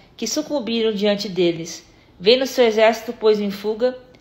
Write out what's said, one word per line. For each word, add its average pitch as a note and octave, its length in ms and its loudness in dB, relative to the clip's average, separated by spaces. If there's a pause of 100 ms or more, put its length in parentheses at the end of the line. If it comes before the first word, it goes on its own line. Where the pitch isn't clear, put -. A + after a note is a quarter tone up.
(200)
que A3+ 60 -4
sucumbiram A#3 680 -2
diante G3+ 380 -2
deles. E3+ 520 -2 (360)
Vendo B3 260 4
seu B3+ 220 2
exército, A3+ 520 2
pois, G#3+ 220 2
em G3+ 100 -2
fuga, A3 460 -4 (240)